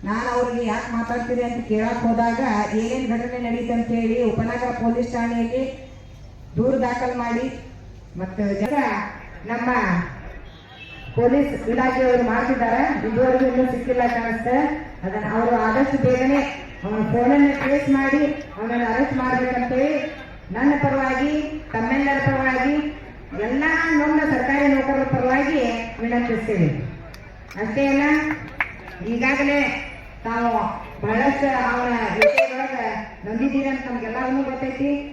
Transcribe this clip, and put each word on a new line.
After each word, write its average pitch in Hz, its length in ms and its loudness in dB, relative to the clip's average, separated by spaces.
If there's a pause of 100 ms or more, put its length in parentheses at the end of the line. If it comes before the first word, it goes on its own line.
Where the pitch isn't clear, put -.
ನಾನು 226 280 -2
ಅವ್ರಿಗೆ 240 360 0
ಯಾಕೆ 233 240 -4
ಮಾತಾಡ್ತೀರಿ 240 540 -2
ಅಂತ 240 200 -4
ಕೇಳಕ್ 226 380 0
ಹೋದಾಗ 233 340 2 (380)
ಏನೇನ್ 247 340 0
ಘಟನೆ 240 320 -2
ನಡೀತು 233 320 -2
ಅಂತ 233 120 0 (100)
ಹೇಳಿ 226 180 2 (140)
ಉಪನಗರ 240 400 -2 (100)
ಪೊಲೀಸ್ 233 340 0
ಠಾಣೆಯಲ್ಲಿ 233 480 0 (960)
ದೂರು 262 280 4
ದಾಖಲು 247 360 -2
ಮಾಡಿ, 233 240 0 (760)
ಮತ್ತು 185 220 -4 (200)
ಜನ 269 160 0 (720)
ನಮ್ಮ 240 180 -2 (1500)
ಪೊಲೀಸ್ 254 340 4 (200)
ಇಲಾಖೆಯವರು 254 580 4
ಮಾಡ್ತಿದ್ದಾರೆ, 240 520 2 (260)
ಇದುವರೆಗೂ 254 420 4
ಇನ್ನೂ 254 140 4 (100)
ಸಿಕ್ಕಿಲ್ಲ 247 280 0 (140)
ಕಾಣಿಸ್ತೆ. 226 400 0 (480)
ಅದನ್ನ 208 320 -4
ಅವರು 233 180 4 (120)
ಆದಷ್ಟು 269 400 2
ಬೇಗನೆ 262 340 4 (420)
ಅವನ 214 200 -2 (100)
ಫೋನನ್ನು 277 400 6 (100)
ಟ್ರೇಸ್ 277 340 2
ಮಾಡಿ 269 260 4 (340)
ಅವನನ್ನು 233 340 -2
ಅರೆಸ್ಟ್ 262 320 2
ಮಾಡ್ಬೇಕಂತೇಳಿ 254 720 2 (640)
ನನ್ನ 277 160 4 (100)
ಪರವಾಗಿ, 269 500 2 (420)
ತಮ್ಮೆಲ್ಲರ 277 520 2
ಪರವಾಗಿ, 262 480 2 (720)
ಎಲ್ಲ 269 160 0 (380)
ನೊಂದ 302 200 4 (120)
ಸರ್ಕಾರಿ 269 420 2
ನೌಕರರ 269 400 2
ಪರವಾಗಿ 262 480 2 (400)
ವಿನಂತಿಸ್ತೀನಿ. 226 680 0 (920)
ಅಷ್ಟೇ 220 300 0
ಅಲ್ಲ, 285 120 4 (1080)
ಈಗಾಗಲೇ 277 460 2 (640)
ತಾವು 233 260 0 (500)
ಬಹಳಷ್ಟು 269 480 2 (160)
ಅವನ 247 300 0 (200)
ವಿಷಯದೊಳಗ 262 640 2 (480)
ನೊಂದಿದ್ದೀರಿ 269 440 0
ಅಂತ 262 180 -2
ನಮ್ಗೆಲ್ಲರಿಗೂ 247 560 -2
ಗೊತ್ತೈತಿ. 262 480 -2 (220)